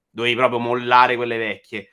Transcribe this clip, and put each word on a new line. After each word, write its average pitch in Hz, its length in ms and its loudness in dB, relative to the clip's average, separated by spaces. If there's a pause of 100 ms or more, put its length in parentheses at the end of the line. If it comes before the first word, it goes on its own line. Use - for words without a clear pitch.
dovevi 117 260 -2
proprio 123 220 0
mollare 123 580 2
quelle 117 220 -4
vecchie, 107 560 -8